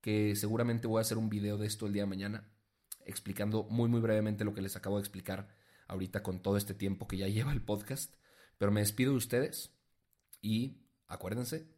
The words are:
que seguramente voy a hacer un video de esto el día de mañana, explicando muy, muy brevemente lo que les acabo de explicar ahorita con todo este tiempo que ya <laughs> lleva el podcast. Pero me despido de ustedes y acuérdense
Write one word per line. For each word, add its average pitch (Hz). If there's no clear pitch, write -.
que 107
seguramente 117
voy 110
a -
hacer 110
un 113
video 104
de 107
esto 104
el 101
día 101
de 98
mañana, 101
explicando 104
muy, 117
muy 117
brevemente 107
lo 101
que -
les 95
acabo 98
de 98
explicar 95
ahorita 92
con 90
todo 101
este 101
tiempo 98
que 92
ya 95
<laughs> -
lleva 113
el 110
podcast. 104
Pero 101
me 107
despido 127
de 131
ustedes -
y 113
acuérdense 120